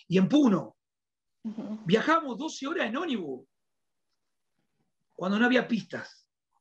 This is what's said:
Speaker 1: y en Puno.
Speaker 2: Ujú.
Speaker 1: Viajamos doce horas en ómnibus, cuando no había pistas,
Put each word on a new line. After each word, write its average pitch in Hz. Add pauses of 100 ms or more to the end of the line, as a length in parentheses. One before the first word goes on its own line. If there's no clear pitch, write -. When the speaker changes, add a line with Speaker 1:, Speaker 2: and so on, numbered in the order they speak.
Speaker 1:
y 175
en 185
Puno. 226 (680)
Speaker 2:
Ujú. 214
Speaker 1:
Viajamos 262
doce 269
horas 311
en 226
ómnibus, 196 (1700)
cuando 196
no 240
había 247
pistas, - (340)